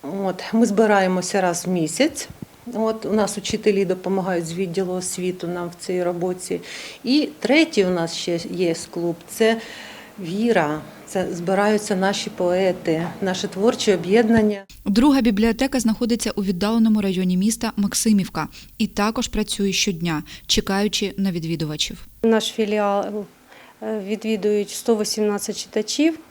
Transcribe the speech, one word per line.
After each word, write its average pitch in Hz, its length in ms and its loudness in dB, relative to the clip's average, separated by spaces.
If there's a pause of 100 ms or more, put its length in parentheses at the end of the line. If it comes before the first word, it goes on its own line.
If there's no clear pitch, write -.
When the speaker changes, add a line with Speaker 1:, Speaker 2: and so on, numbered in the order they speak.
Speaker 1:
От, 185 420 -4 (100)
ми 226 120 6
збираємося 196 760 4
раз 175 240 0
в 180 40 -2
місяць. 185 580 0 (460)
От, 220 320 -2
у 185 80 -2
нас 208 240 0
учителі 202 480 0
допомагають 185 600 -2
з 165 80 -8
відділу 185 400 -2
освіти 180 540 -4
нам 175 220 -6
в - 160 -14
цій 180 180 -2
роботі. 180 580 -4 (420)
І 277 260 2 (100)
третій 214 460 4
у 180 40 0
нас 165 260 0
ще 170 240 -2 (120)
є 175 240 0 (160)
клуб, 170 240 -2 (140)
це 226 280 2 (600)
віра. 180 640 0 (240)
Це 185 280 -2
збираються 202 600 2
наші 196 340 0
поети, 180 800 0 (140)
наше 185 260 -2
творче 196 480 2
об'єднання. 214 680 2 (220)
Speaker 2:
Друга 254 360 6
бібліотека 233 580 2
знаходиться 226 560 0
у 208 80 -2
віддаленому 214 580 2
районі 185 360 0
міста 220 400 0
Максимівка 202 680 2 (300)
і 214 100 0
також 220 400 -2
працює 202 460 -2
щодня, 170 500 -2 (240)
чекаючи 202 680 0
на 190 140 0
відвідувачів. 160 760 -4 (160)
Speaker 3:
Наш 220 280 4
філіал, 202 540 0 (760)
е, 220 260 -4
відвідують 208 640 0
сто - 280 2
вісімнадцять 208 600 -2
читачів 294 640 0 (100)